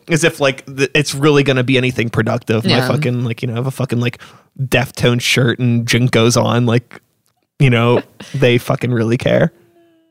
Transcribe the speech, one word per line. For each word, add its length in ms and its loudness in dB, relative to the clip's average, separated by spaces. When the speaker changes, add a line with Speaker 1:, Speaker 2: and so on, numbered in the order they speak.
Speaker 1:
as 160 0
if, 160 0
like, 260 -2
th-, 300 -2
it's 180 -2
really 300 4
gonna 200 0
be 140 0
anything 320 -2
productive. 540 -2
My 140 0
Speaker 2:
Yeah. 100 0
Speaker 1:
fucking, 360 -2
like, 200 -6
you 40 -4
know, 60 -6
I 40 -6
have 100 -4
a 40 -4
fucking, 280 -4
like, 200 -4
Deftones 640 0
shirt 380 0
and 260 0
jinkos 560 2
on. 240 0
Like, 340 -2
you 100 4
know, 320 2
Speaker 2:
<laughs> 160 -16
Speaker 1:
they 240 2
fucking 340 -4
really 260 0
care. 340 0